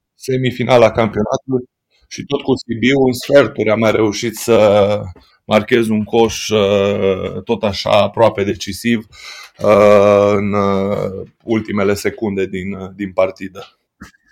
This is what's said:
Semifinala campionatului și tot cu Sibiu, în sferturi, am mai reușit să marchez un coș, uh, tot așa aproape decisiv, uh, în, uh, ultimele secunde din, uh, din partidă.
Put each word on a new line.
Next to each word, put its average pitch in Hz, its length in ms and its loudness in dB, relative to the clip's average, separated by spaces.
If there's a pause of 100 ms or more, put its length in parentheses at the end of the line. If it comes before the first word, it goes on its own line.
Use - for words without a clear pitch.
(280)
Semifinala 123 640 2 (100)
campionatului 120 640 -2 (500)
și - 80 -12 (100)
tot 139 100 -4
cu 135 120 0 (100)
Sibiu, 120 360 -2 (100)
în 123 140 -4
sferturi, 113 460 2
am 107 100 0
mai 110 120 2
reușit 110 440 -2
să 113 220 0 (880)
marchez 107 440 0
un 107 140 -2
coș, 113 460 0
uh, 98 920 0
tot 113 200 -4
așa 104 380 0
aproape 101 420 0
decisiv, 104 560 -4 (720)
uh, 104 680 6
în, 101 140 -4
uh, 98 760 -4 (160)
ultimele 101 500 -2
secunde 98 520 -4
din, 95 280 -8
uh, 95 220 -12
din 98 160 -8
partidă. 95 500 -4 (720)